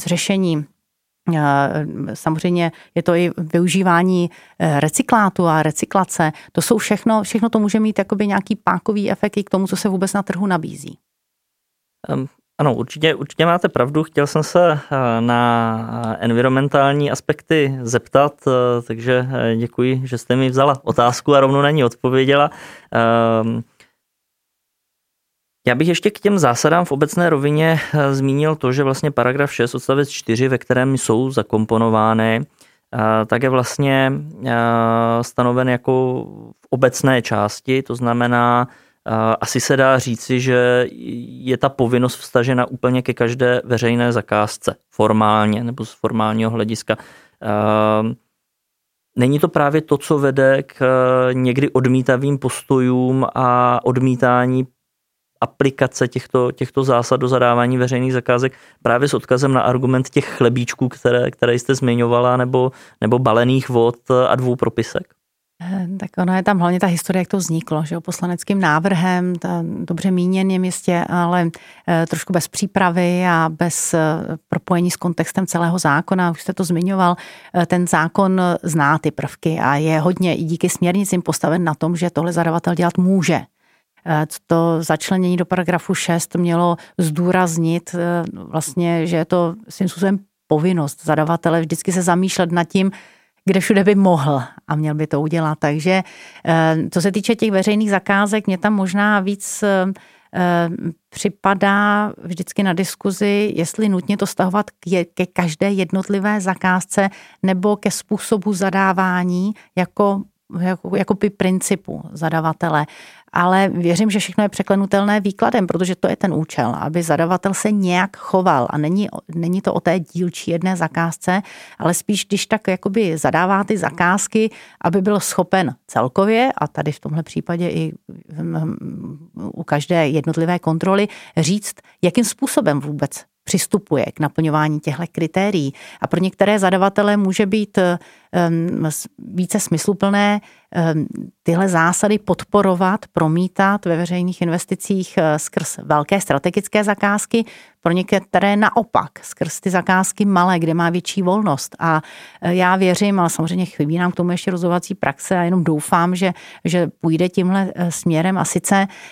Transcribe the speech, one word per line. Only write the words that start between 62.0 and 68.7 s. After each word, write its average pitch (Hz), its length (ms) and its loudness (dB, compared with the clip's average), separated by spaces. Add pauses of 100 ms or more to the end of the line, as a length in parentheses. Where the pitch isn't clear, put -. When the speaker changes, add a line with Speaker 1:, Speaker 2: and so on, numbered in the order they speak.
Speaker 2:
nebo, 127 340 0 (300)
nebo 120 180 2
balených 123 500 2
vod 120 420 0 (180)
a - 60 2
dvou 127 200 0
propisek? - 580 -4 (480)
Speaker 1:
Eh, 185 260 -6 (120)
tak 190 180 -8
ono 185 180 0
je 190 80 0
tam 202 160 2
hlavně 175 200 2
ta 196 80 2
historie, 180 320 -2
jak 175 80 -2
to 202 100 -2
vzniklo, 160 480 -4
že 165 100 -8
jo, 170 60 -8
poslaneckým 175 580 -4
návrhem, 180 760 2